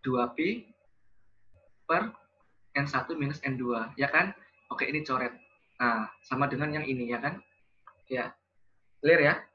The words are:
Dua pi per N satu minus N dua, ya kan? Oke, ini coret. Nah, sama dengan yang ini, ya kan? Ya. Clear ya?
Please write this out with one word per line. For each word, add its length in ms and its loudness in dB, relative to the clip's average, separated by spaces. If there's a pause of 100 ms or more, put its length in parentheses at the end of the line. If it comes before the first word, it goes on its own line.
Dua 320 0
pi 320 -2 (1200)
per 240 0 (640)
N 120 0
satu 320 -4
minus 240 -4
N 160 -2
dua, 400 -2
ya 120 2
kan? 240 2 (360)
Oke, 200 -4
ini 160 -2
coret. 280 -2 (480)
Nah, 280 2 (120)
sama 240 0
dengan 240 -2 (120)
yang 40 -6
ini, 240 -2
ya 120 -2
kan? 200 -4 (640)
Ya. 240 -4 (720)
Clear 200 8
ya? 120 6 (220)